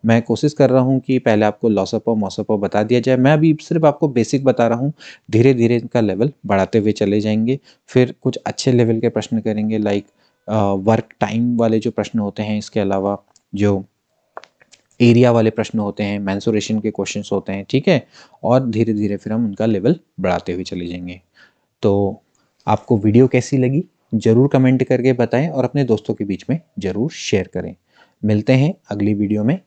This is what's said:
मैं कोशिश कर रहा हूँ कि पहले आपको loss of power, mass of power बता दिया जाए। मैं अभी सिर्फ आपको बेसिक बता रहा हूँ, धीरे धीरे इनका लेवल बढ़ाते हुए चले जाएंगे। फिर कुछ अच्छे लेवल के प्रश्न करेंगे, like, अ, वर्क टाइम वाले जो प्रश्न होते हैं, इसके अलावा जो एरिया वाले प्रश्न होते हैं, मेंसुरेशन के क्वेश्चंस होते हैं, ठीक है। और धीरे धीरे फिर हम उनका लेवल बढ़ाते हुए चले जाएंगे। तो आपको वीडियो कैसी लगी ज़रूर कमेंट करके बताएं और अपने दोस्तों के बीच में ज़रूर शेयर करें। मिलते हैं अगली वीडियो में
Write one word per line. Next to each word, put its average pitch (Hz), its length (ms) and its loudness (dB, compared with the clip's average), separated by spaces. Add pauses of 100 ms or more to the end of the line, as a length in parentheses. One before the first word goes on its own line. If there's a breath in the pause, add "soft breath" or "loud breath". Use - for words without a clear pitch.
मैं 113 180 4
कोशिश 131 300 -2
कर 135 180 2
रहा 131 120 4
हूँ 131 180 0
कि 127 180 0
पहले 107 280 2
आपको 113 240 0
loss 98 240 0
of 110 60 -2
power, 113 160 -2
mass 104 180 -4
of - 60 -8
power 104 180 -2
बता 101 240 -2
दिया 117 180 2
जाए। 127 160 0
मैं 131 160 4
अभी 156 280 4
सिर्फ 165 240 -2
आपको - 240 2
बेसिक 127 360 0
बता 120 220 2
रहा 117 120 0
हूँ, 143 140 -2 (380 loud breath)
धीरे 120 240 4
धीरे 117 220 2
इनका 120 240 -2
लेवल 107 320 0 (140)
बढ़ाते 98 320 2
हुए 104 140 2
चले 104 280 0
जाएंगे। 110 380 0 (320 soft breath)
फिर 127 320 2
कुछ 127 160 -2
अच्छे - 340 -2
लेवल 117 280 2
के 117 100 0
प्रश्न 110 300 -4
करेंगे, 107 380 -2
like, 101 260 -2 (440)
अ, 107 80 -2 (240)
वर्क 110 400 0
टाइम 117 360 0
वाले 113 220 2
जो 110 120 -2
प्रश्न 110 280 -4
होते 104 240 -4
हैं, 107 160 -4
इसके 107 220 -4
अलावा 98 360 -2 (360)
जो 101 320 0 (1160)
एरिया 120 320 6
वाले 113 180 4
प्रश्न 110 280 -6
होते 104 260 -4
हैं, 101 160 -4
मेंसुरेशन 101 600 -2
के 107 100 -4
क्वेश्चंस 101 420 -8
होते 98 200 -4
हैं, 98 180 -8
ठीक 139 180 0
है। 156 180 2 (360 soft breath)
और 127 260 2
धीरे 110 260 -2
धीरे 104 220 -2
फिर 107 160 -8
हम 117 120 -2
उनका 107 220 -4
लेवल 113 320 0 (220)
बढ़ाते 90 320 -4
हुए 92 120 -6
चले 87 220 -10
जाएंगे। 90 340 -12 (640 soft breath)
तो 101 400 0 (440)
आपको 107 320 0
वीडियो 110 300 4
कैसी 127 300 -2
लगी 135 260 0 (300)
ज़रूर 113 340 4
कमेंट 131 360 2
करके 127 300 2
बताएं 120 340 0
और 135 160 -4
अपने 139 200 -2
दोस्तों 113 300 -2
के 104 100 -6
बीच 98 260 -6
में 156 80 -2 (200)
ज़रूर 98 340 -4
शेयर - 420 -4
करें। 90 200 -8 (480 soft breath)
मिलते 104 300 0
हैं 143 220 2 (160)
अगली 104 240 -2
वीडियो 104 300 -2
में 156 220 0